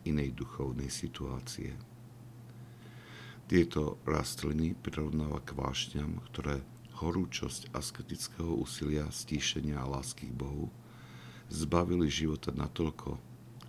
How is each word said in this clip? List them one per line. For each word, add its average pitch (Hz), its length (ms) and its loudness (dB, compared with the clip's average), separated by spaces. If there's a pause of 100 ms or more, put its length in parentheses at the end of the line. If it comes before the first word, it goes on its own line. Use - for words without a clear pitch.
inej 73 320 4
duchovnej 65 560 -2
situácie. 69 800 -4 (1700)
Tieto 82 680 6
rastliny 78 640 2
prirovnáva 76 720 0
k - 80 -8
vášňam, 73 800 -2
ktoré 71 340 0 (400)
horúčosť 85 720 0
asketického - 720 -4
úsilia, 76 640 2
stíšenia 76 640 0
a 65 160 0
lásky 64 400 -4
k 62 80 -4
Bohu 71 320 -2 (800)
zbavili 85 560 6
života 78 400 2
natoľko, 78 720 0 (480)